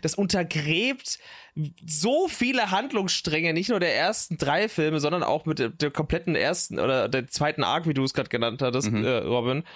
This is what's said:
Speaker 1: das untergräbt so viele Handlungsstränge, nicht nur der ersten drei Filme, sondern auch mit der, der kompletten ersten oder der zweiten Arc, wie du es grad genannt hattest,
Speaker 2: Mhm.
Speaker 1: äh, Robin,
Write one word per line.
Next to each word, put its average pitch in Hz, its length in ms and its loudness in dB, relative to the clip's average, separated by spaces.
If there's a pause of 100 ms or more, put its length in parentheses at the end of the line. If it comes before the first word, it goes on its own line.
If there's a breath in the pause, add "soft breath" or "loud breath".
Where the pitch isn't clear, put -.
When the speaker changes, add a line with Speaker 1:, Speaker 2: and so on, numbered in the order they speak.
Speaker 1:
das - 140 -2
untergräbt 180 1040 -2 (680 loud breath)
so 233 420 2
viele 247 440 0
Handlungsstränge, 180 800 0
nicht 180 160 0
nur 220 100 2
der 165 160 2
ersten 170 420 0
drei 160 300 2
Filme, 156 320 0
sondern 151 240 0
auch - 220 0
mit 156 140 0
der, 117 100 2
der 147 220 -2
kompletten 160 440 -2
ersten 156 420 0
oder 117 300 2
der 127 200 -2
zweiten 151 360 -2
Arc, 156 240 0
wie 151 60 2
du 131 100 0
es 131 100 -2
grad - 160 -2
genannt 117 320 -2
hattest, 123 300 0
Speaker 2:
Mhm. 113 140 0
Speaker 1:
äh, 127 140 2
Robin, 123 440 0 (120 loud breath)